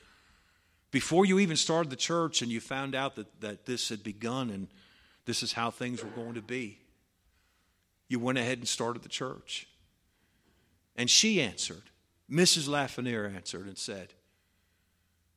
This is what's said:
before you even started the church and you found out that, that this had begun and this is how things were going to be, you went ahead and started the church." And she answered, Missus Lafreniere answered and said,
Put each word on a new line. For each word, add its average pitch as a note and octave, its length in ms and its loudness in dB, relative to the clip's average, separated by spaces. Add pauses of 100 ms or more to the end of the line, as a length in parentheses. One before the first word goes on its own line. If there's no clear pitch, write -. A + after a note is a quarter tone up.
(920)
before E3 360 6
you F#3 140 6
even E3 160 4
started E3 340 2
the C3 60 -8
church E3 440 0
and A#2+ 100 0
you A2+ 100 -2
found C3+ 340 -6
out C3 220 -2
that, - 260 -12
that G#2+ 240 -8
this B2 240 -2
had G#2+ 120 -6
begun A#2 460 -4
and G2 200 -6 (580)
this A#2 160 -2
is A#2 100 -2
how A#2 180 -2
things A#2+ 320 -6
were G#2+ 80 -10
going A#2 240 -8
to A#2 60 -8
be, A2 380 -8 (1300)
you B2+ 100 0
went B2+ 200 0
ahead B2 200 0
and A#2+ 100 -8
started A#2 340 -2
the - 60 -18
church." - 580 -8 (1300)
And A#2+ 120 2
she G#3+ 320 6
answered, F#2 400 -4 (440)
Missus D#3+ 420 4
Lafreniere B2 680 -2
answered F#2 320 -10
and G2 100 -14
said, G2 380 -10 (1200)